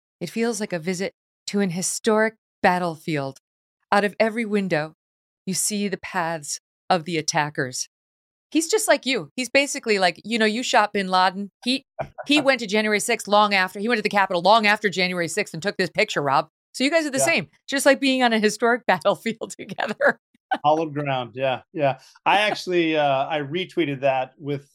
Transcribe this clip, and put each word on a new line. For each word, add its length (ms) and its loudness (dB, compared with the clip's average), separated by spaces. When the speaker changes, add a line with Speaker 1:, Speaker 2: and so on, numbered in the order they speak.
Speaker 1:
it 100 -8
feels 300 -2
like 120 -6
a 60 -4
visit 340 -6
to 120 0
an 100 2
historic 640 0
battlefield. 760 -4
Out 120 4
of 160 -2
every 240 0
window, 500 -2
you 80 -4
see 340 -2
the 100 -6
paths 600 -6
of 160 2
the 140 -2
attackers." 680 -4
He's 200 -2
just 160 0
like 180 2
you. 300 -2
He's 140 -6
basically 500 0
like, 260 2
you 140 -2
know, 60 2
you 180 0
shot 300 2
bin 160 -2
Laden. 420 2
He, 180 -2
he 160 2
went 200 2
to 80 -8
January 320 0
sixth 260 -4
long 260 4
after. 280 0
He 80 -4
went 100 0
to 40 -4
the 60 -2
Capitol 340 0
long 220 6
after 240 2
January 380 -2
sixth 280 -4
and 80 -8
took 140 -4
this 140 0
picture, 320 -2
Rob. 240 2
So 120 -2
you 60 2
guys 140 2
are 60 -4
the 80 -4
Speaker 2:
Yeah. 60 0
Speaker 1:
same, 240 0
just 160 0
like 140 6
being 240 2
on 100 4
a 60 2
historic 460 2
<laughs> 20 -20
battlefield 720 0
together. 640 -2
Speaker 2:
Hallowed 300 2
ground. 400 -4
Yeah, 280 -2
yeah. 260 0
I 180 4
actually, 540 0
uh, 300 2
I 140 -2
retweeted 640 -4
that 360 0
with, 360 -8